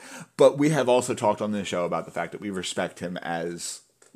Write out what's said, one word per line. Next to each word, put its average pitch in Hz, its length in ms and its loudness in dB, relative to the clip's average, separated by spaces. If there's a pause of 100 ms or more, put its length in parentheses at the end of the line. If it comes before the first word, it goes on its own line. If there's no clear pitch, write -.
(380)
but 135 200 8
we 147 120 4
have 139 180 2
also 123 260 4
talked 104 280 2
on 104 100 -2
this 101 160 -4
show 90 180 -2
about 85 200 -2
the - 60 -16
fact 85 200 -6
that - 100 -12
we 101 80 -8
respect 92 500 -4
him 90 180 -8
as 85 640 -6 (340)